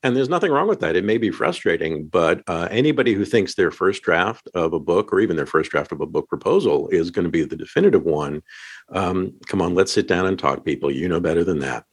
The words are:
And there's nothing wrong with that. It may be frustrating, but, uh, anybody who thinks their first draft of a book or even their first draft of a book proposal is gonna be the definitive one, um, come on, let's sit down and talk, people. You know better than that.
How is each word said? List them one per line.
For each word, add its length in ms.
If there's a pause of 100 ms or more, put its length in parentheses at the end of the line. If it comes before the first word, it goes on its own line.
And 140
there's 140
nothing 200
wrong 160
with 140
that. 160
It 80
may 140
be 120
frustrating, 760
but, 400
uh, 240
anybody 420
who 140
thinks 280
their 160
first 320
draft 520
of 180
a 80
book 320
or 80
even 160
their 80
first 260
draft 220
of 80
a 60
book 200
proposal 640
is 220
gonna 180
be 160
the 100
definitive 500
one, 380 (520)
um, 400 (120)
come 140
on, 140
let's 180
sit 160
down 160
and 140
talk, 260
people. 260
You 160
know 140
better 240
than 140
that. 340